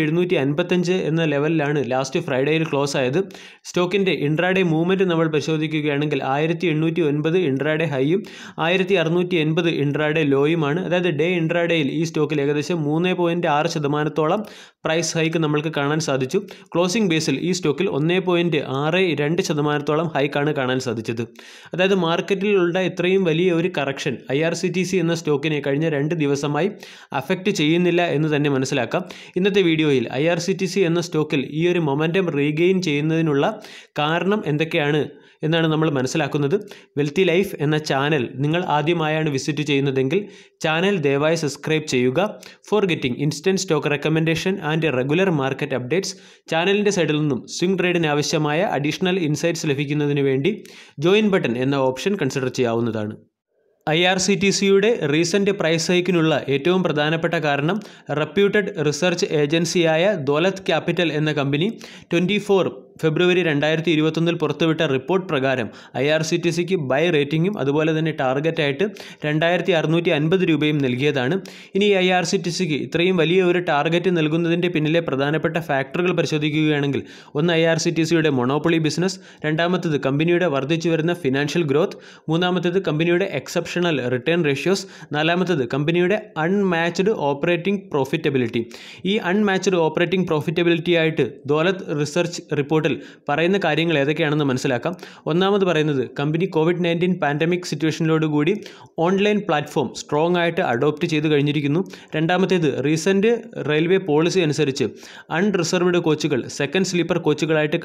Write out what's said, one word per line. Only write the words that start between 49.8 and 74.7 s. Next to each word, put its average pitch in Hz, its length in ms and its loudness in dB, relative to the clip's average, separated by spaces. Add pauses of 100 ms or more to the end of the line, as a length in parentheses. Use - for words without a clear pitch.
വേണ്ടി 139 240 0 (520)
ജോയിൻ 208 300 4
ബട്ടൺ 139 200 0 (100)
എന്ന 139 100 0 (140)
ഓപ്ഷൻ 196 340 -2
കൺസിഡർ 131 360 -2
ചെയ്യാവുന്നതാണ്. 113 560 -2 (720)
ഐ 160 120 2 (100)
ആർ 190 160 2
സി 202 160 2
ടി 196 160 4
സിയുടെ 196 320 4 (240)
റീസെന്റ് 190 460 0
പ്രൈസ് 165 320 0
ഹൈക്കിനുള്ള 175 420 2 (200)
ഏറ്റവും 175 320 2
പ്രധാനപ്പെട്ട 160 500 0 (120)
കാരണം, 147 300 0 (440)
റെപ്യൂട്ടഡ് 196 500 2 (160)
റിസർച്ച് 175 400 0 (140)
ഏജൻസിയായ 165 720 2 (160)
ദോലത് 170 400 0
ക്യാപിറ്റൽ 170 500 0
എന്ന 151 220 0
കമ്പനി 147 280 0 (420)
ട്വൻറ്റി 180 360 0
ഫോർ 190 180 4 (360)
ഫെബ്രുവരി 175 460 2
രണ്ടായിരത്തി 160 460 2
ഇരുപത്തൊന്നിൽ 160 480 2
പുറത്തുവിട്ട 156 400 0 (120)
റിപ്പോർട്ട് 185 360 0
പ്രകാരം 131 380 0 (340)
ഐ - 20 0 (120)
ആർ 160 120 0
സി 170 160 -2
ടി 170 140 0
സിക്ക് 175 180 -2 (140)
ബൈ 135 120 2 (140)
റേറ്റിംഗും 160 460 0
അതുപോലെ 151 340 0
തന്നെ 160 240 -2
ടാർഗറ്റായിട്ട് 143 680 0 (400)
രണ്ടായിരത്തി 170 520 2
അറുന്നൂറ്റി 165 400 2
അൻപത് 170 320 2
രൂപയും 151 340 2
നൽകിയതാണ്. 131 520 0 (400)
ഇനി 202 120 4 (140)
ഐ 185 40 2 (120)
ആർ 180 140 0
സി 196 140 0
ടി 175 120 -2
സിക്ക് 156 280 -2
ഇത്രയും 175 360 0
വലിയ 165 180 4 (120)
ഒരു 180 180 0
ടാർഗറ്റ് 165 480 2
നൽകുന്നതിൻ്റെ 170 580 0